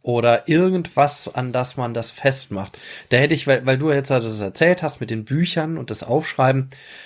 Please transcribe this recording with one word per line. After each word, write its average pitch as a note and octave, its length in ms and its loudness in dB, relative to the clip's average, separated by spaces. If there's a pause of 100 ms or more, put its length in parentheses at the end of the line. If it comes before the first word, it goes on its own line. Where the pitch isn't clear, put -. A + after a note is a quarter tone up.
oder A#2 460 2
irgendwas, E3+ 840 0
an B2+ 180 -4
das B2+ 240 -4
man A#2+ 180 -4
das A#2 180 -4
festmacht. - 640 -4 (300)
Da B2 80 2
hätte D3 180 4
ich, C3+ 120 -2
weil, B2+ 200 4
weil C3 120 2
du D#3 120 0
jetzt C#3 220 0
also A#2 160 2
das G#2+ 120 -6
erzählt E3 440 2
hast - 160 -6
mit A2 100 -6
den A2 140 -4
Büchern D#3+ 540 -2
und C3+ 120 -8
das G#2+ 120 -8
Aufschreiben, C3+ 680 0 (360)